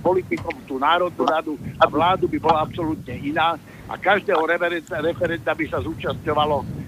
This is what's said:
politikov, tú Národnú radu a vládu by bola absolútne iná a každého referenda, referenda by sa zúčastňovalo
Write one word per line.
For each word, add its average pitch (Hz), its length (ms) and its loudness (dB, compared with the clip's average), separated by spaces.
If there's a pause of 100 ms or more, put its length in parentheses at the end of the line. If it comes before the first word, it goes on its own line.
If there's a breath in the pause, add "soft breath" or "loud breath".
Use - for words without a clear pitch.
politikov, 180 480 0 (160)
tú 135 80 -4
Národnú 170 480 2
radu 156 320 0 (240 loud breath)
a 156 80 8
vládu 175 400 2
by 151 80 -2
bola 156 240 4
absolútne 151 640 -4
iná 160 320 0 (320 loud breath)
a 113 80 -8
každého 170 480 2
referenda, 170 560 -2
referenda 160 560 0
by 156 80 -2
sa 156 160 -4
zúčastňovalo 151 1080 -2